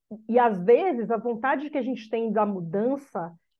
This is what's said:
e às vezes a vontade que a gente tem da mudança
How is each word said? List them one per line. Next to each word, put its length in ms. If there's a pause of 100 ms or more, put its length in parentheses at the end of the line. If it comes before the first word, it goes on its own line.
(280)
e 100
às 240
vezes 480
a 60
vontade 540
que 80
a 40
gente 260
tem 220
da 160
mudança 840 (280)